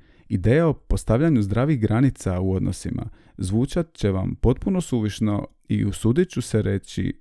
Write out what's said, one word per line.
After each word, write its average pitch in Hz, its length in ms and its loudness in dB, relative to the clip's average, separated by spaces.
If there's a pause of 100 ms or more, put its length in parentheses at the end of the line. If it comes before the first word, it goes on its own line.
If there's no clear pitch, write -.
(280)
ideja 117 380 2
o 147 60 2
postavljanju 120 720 2
zdravih 117 380 0
granica 107 600 0
u 95 120 0
odnosima - 560 -4 (300)
zvučat 117 540 -2
će - 180 -2
vam 95 240 -2
potpuno 180 460 0
suvišno 107 680 -2 (220)
i, 104 160 0
usudit 117 440 2
ću - 140 -6
se 107 200 0
reći, 98 580 -4